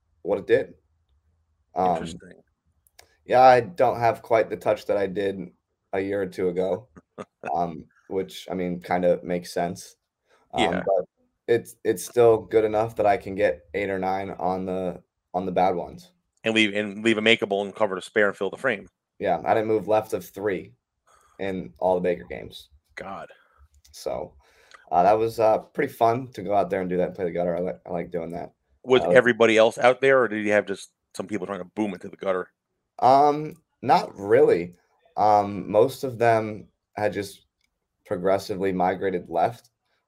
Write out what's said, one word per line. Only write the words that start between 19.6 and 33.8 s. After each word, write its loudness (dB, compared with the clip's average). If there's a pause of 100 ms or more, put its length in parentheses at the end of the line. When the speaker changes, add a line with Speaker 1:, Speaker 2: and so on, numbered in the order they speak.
Speaker 1:
move -2
left 0
of -6
three -8 (640)
in -8
all 0
the -2
Baker -2
games. -16 (260)
Speaker 2:
God. -14 (640)
Speaker 1:
So, -10 (580)
uh, 4
that 4
was, -2
uh, 4
pretty -6
fun 0
to -14
go -4
out 0
there -2
and -4
do -2
that 0
and -14
play -6
the -4
gutter. -2
I -4
like, -6
I -12
like -8
doing -8
that. -12 (300)
Speaker 2:
Was 4
Speaker 1:
Uh, 0
Speaker 2:
everybody 6
else 4
out 2
there, 4
or 0
did -4
you 0
have 4
just -10 (260)
some -8
people -6
trying -8
to -12 (100)
boom -2
it -14
to -14
the -20
gutter? -4 (480)
Speaker 1:
Um, 4 (300)